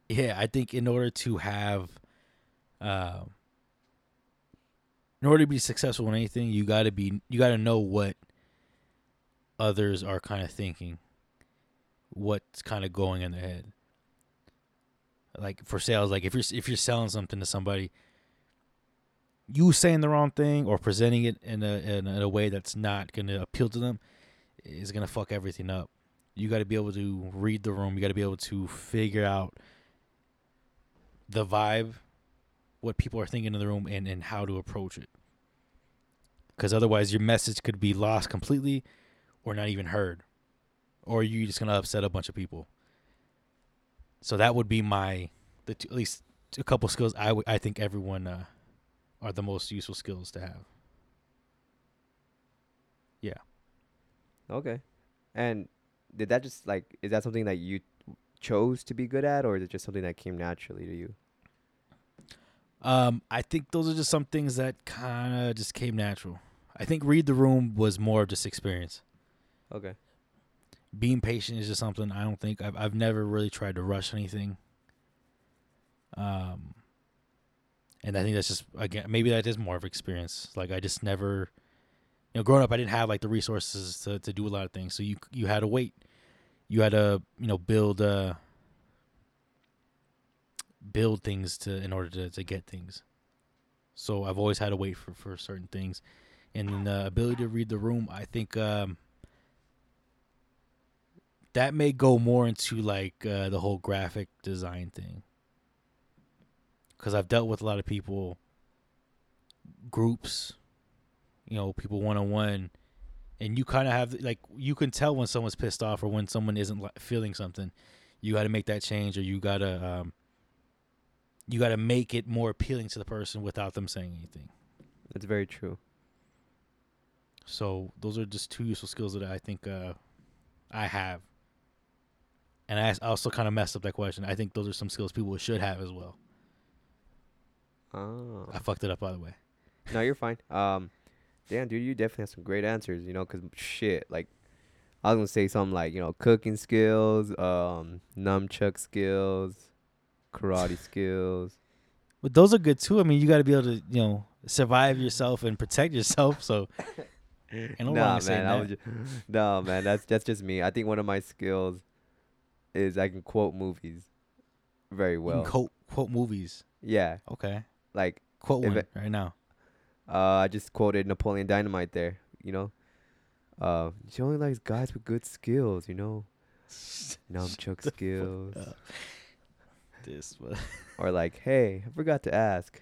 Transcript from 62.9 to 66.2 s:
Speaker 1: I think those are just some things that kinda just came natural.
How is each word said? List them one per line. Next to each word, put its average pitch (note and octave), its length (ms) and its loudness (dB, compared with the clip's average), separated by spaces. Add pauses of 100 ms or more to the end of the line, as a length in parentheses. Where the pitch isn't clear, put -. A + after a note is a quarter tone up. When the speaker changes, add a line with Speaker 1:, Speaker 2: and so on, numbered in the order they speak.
Speaker 1:
I A#2 120 0
think D3+ 300 -4
those D#3+ 180 2
are D#3+ 40 0
just D#3 160 0
some D3+ 140 2
things C#3+ 320 0
that C3 200 -2 (100)
kinda B2 680 -2
just A2 200 -8
came A#2 240 -4
natural. G2 420 -4 (380)